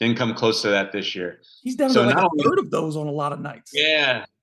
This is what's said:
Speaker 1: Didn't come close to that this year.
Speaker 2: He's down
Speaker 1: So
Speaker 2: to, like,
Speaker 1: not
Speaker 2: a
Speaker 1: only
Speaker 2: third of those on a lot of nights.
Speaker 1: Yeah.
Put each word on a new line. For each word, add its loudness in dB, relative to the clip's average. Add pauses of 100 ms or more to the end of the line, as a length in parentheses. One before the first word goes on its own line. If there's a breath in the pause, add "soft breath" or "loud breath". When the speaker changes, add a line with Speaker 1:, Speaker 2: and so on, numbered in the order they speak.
Speaker 1:
Didn't 2
come -2
close 0
to 0
that 2
this -6
year. -8 (220 soft breath)
Speaker 2:
He's -6
down 0
Speaker 1:
So 4
Speaker 2:
to, 4
like, 4
Speaker 1:
not 4
Speaker 2:
a 4
Speaker 1:
only 0
Speaker 2:
third 4
of -2
those -4
on -4
a -4
lot -4
of -10
nights. -14
Speaker 1:
Yeah. 0 (180)